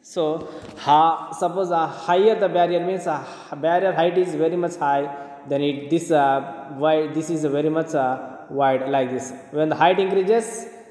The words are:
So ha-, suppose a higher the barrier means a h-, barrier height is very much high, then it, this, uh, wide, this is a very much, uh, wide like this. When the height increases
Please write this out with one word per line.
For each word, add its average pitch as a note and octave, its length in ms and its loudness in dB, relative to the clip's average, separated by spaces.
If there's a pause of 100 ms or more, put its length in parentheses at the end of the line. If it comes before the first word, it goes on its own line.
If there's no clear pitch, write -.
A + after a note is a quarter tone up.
So D#3+ 460 -4 (240)
ha-, D#3 560 4
suppose F3 380 -2
a D#3+ 160 2
higher F#3+ 520 2
the G3 80 2
barrier F3 400 2
means F#3+ 200 -4
a D3 200 -4
h-, - 320 -14
barrier F3 320 2
height E3+ 280 2
is F3 160 0
very D#3+ 200 0
much F3 220 -2
high, C#3+ 720 -2
then C#3 140 0
it, C#3+ 260 -2
this, E3+ 220 0
uh, C#3 640 0
wide, D3+ 380 2
this D#3+ 160 -4
is D#3 140 -2
a D3 40 0
very D3 220 0
much, D#3+ 240 -2
uh, C3 560 -2
wide C3+ 400 2
like C3 200 0
this. B2+ 220 -6 (180)
When D#3 200 0
the D3+ 40 0
height F#3 240 4
increases G3 680 0 (240)